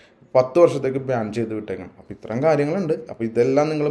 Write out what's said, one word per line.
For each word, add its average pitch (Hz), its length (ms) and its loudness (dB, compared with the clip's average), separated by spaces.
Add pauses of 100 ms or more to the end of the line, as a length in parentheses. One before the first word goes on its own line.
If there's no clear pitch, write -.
(360)
പത്ത് 131 260 2
വർഷത്തേക്ക് 135 480 2
ബാൻ 117 260 -2
ചെയ്ത് 110 220 -4
വിട്ടേക്കണം. 92 420 -10
അപ്പോൾ - 160 -18
ഇത്തരം - 300 -8
കാര്യങ്ങളുണ്ട്. 160 480 0 (180)
അപ്പോൾ - 180 -6
ഇതെല്ലാം 135 420 2
നിങ്ങൾ 151 200 -2